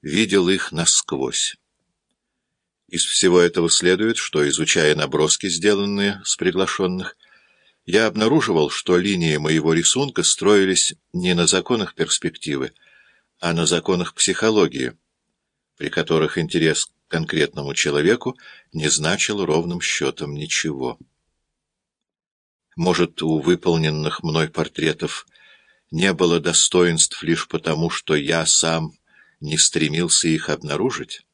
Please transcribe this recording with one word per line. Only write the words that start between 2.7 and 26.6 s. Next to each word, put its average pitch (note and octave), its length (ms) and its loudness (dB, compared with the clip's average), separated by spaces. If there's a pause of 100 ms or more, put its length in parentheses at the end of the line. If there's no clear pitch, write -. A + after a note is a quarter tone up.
Из F2 160 -4
всего F2+ 360 4
этого F2 300 4
следует, F#2+ 480 2
что, - 300 -2
изучая D2+ 480 2
наброски, D2+ 520 0
сделанные G2+ 760 0
с - 120 -2
приглашенных, F#2 840 -2 (680)
я G#2+ 200 2
обнаруживал, G#2+ 640 2
что - 280 0
линии F2 400 0
моего D#2 360 2
рисунка B2+ 500 0
строились F#2+ 680 2 (180)
не F2+ 220 -2
на F2 140 2
законах G2 480 0
перспективы, D#2 760 -4 (680)
а E2+ 140 -2
на E2+ 120 0
законах F2 480 0
психологии, F2 800 0 (840)
при D2 140 -8
которых D#2+ 480 0
интерес D#2+ 480 0
к - 60 -20 (160)
конкретному D2+ 680 -4
человеку E2+ 640 0 (340)
не D2+ 160 -4
значил D#2+ 560 -2
ровным E2+ 380 -2
счетом C#2+ 540 -4
ничего. D2 640 -6 (1800)
Может, E2+ 460 0
у D#2+ 180 0
выполненных D#2 840 0
мной D#2+ 260 0
портретов - 800 -4 (640)
не F2+ 220 2
было E2+ 260 2
достоинств E2+ 840 2